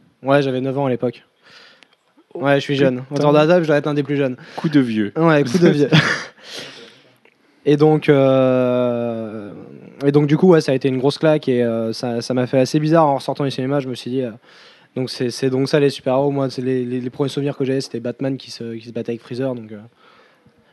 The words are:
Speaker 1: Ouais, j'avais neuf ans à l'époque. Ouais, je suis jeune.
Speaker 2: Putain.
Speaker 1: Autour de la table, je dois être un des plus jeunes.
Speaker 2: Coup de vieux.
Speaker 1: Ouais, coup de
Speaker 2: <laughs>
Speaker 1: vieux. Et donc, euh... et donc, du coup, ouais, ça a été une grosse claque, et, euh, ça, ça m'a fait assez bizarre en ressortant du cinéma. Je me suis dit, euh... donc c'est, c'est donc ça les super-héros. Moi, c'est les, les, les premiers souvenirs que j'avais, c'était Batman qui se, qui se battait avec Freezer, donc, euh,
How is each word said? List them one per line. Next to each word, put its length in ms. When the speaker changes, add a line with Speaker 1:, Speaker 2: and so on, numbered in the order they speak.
Speaker 1:
Ouais, 200
j'avais 180
neuf 160
ans 80
à 60
l'époque. 340
Ouais, 220
je 40
suis 160
jeune. 280
Speaker 2:
Putain. 100
Speaker 1:
Autour 180
de 60
la 80
table, 160
je 60
dois 100
être 80
un 80
des 80
plus 160
jeunes. 180
Speaker 2:
Coup 120
de 120
vieux. 360
Speaker 1:
Ouais, 260
coup 140
de 120
Speaker 2:
<laughs> 20
Speaker 1:
vieux. 180
Et 120
donc, 320
euh... 1400
et 80
donc, 140
du 100
coup, 120
ouais, 120
ça 120
a 20
été 140
une 100
grosse 200
claque, 300
et, 140
euh, 300
ça, 280
ça 140
m'a 120
fait 120
assez 220
bizarre 260
en 100
ressortant 280
du 60
cinéma. 300
Je 80
me 60
suis 160
dit, 120
euh... 80
donc 140
c'est, 200
c'est 200
donc 180
ça 120
les 100
super-héros. 400
Moi, 200
c'est 120
les, 220
les, 160
les 100
premiers 180
souvenirs 280
que 80
j'avais, 160
c'était 200
Batman 360
qui 140
se, 240
qui 120
se 60
battait 200
avec 100
Freezer, 320
donc, 180
euh, 40